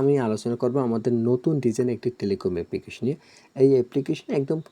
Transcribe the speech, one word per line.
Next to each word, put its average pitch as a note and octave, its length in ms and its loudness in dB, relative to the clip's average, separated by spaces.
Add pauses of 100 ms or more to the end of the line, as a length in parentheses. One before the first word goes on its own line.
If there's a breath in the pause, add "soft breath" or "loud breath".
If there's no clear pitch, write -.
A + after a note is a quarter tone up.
আমি C#3 120 4 (140)
আলোচনা A2 360 -2
করবো B2+ 160 0 (100)
আমাদের C3+ 240 0 (160)
নতুন B2+ 260 0 (100)
ডিজাইন B2 320 0
একটি - 120 -6 (100)
টেলিকম G2 400 -2
অ্যাপ্লিকেশন - 480 -8
নিয়ে। D3 100 -2 (460 soft breath)
এই C3+ 140 8
অ্যাপ্লিকেশন C3+ 520 -2 (100)
একদম C#3+ 200 -2 (140)